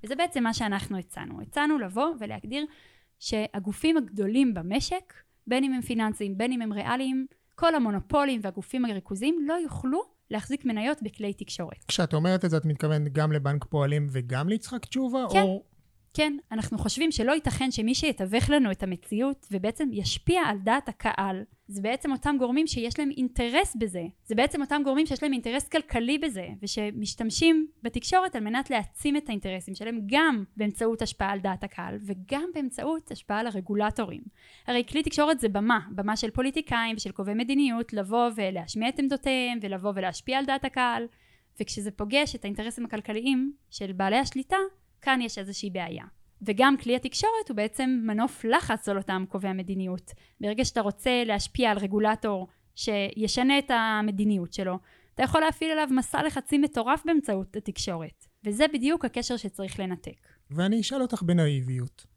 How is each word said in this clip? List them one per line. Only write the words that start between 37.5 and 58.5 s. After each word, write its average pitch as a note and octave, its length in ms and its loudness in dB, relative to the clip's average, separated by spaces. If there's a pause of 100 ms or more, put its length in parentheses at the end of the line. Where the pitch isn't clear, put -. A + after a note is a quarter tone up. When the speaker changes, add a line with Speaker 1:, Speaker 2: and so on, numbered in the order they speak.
Speaker 1:
לבוא A3 440 2
ולהשמיע G3 520 -2
את C4+ 100 -2
עמדותיהם, C4 640 0
ולבוא G3 340 -2
ולהשפיע F#3+ 420 -2
על C#4 60 0
דעת C4+ 200 0
הקהל, A#3+ 420 0 (540)
וכשזה G#2+ 300 -6
פוגש G#3 440 0
את A#3+ 100 -12
האינטרסים G#3+ 400 -6
הכלכליים A#3+ 680 -2 (180)
של G3 220 -8
בעלי F#3+ 240 2
השליטה, C4+ 400 0 (500)
כאן C4 140 4
יש A#3 180 -6
איזושהי G3 320 -8
בעיה. F3 340 -8 (380)
וגם A#3+ 340 6
כלי B3 200 0
התקשורת G#4 520 0
הוא B3 80 -4
בעצם B3 460 0
מנוף A3 420 0
לחץ A#3 440 2
על G3 100 0
אותם F#3 300 -2
קובעי F#3+ 220 -4
המדיניות. F#3 640 -4 (280)
ברגע G#3+ 240 0
שאתה - 160 -2
רוצה A#3+ 460 0
להשפיע A3+ 440 0
על G#3 80 2
רגולטור G#3 720 0 (260)
שישנה A3 840 2
את C#4 160 -2
המדיניות G#3+ 800 2
שלו, F#3 260 -4 (360)
אתה - 80 0
יכול D#4+ 180 4
להפעיל D#4+ 300 0
עליו D#4 200 0
מסע C4 320 0
לחצים D4 400 2
מטורף C4 440 0
באמצעות A3 500 0
התקשורת. F3+ 720 -8 (180)
וזה G#3+ 280 2